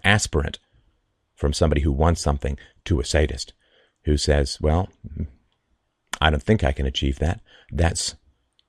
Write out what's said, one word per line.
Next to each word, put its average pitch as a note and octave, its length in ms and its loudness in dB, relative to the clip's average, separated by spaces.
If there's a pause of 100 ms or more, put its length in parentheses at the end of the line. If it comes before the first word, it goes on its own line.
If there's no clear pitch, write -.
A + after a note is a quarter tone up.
aspirant, F#2+ 560 0 (720)
from D2 180 -2
somebody D2 280 2
who C#2+ 120 2
wants D#2 280 2
something, C#2 360 -4 (280)
to D2+ 160 0
a - 40 -6
sadist D2 480 -2 (520)
who D2+ 120 2
says, C#2+ 440 0
"Well, D#2 280 0 (1300)
I D#2 100 4
don't D2 120 0
think G#2 200 2
I C#2 100 2
can C#2 140 -2
achieve C2+ 320 -2
that. D2+ 220 -2 (320)
That's - 420 -2 (540)